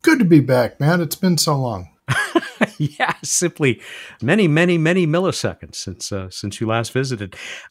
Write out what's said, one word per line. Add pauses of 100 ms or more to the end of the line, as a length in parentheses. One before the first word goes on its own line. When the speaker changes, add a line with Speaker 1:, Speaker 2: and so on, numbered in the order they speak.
Speaker 1:
Good
to
be
back,
Matt.
It's
been
so
long. (180)
<laughs> (600)
Speaker 2:
Yeah, (100)
simply (400)
many,
many,
many
milliseconds
since,
uh,
since
you
last
visited. (360)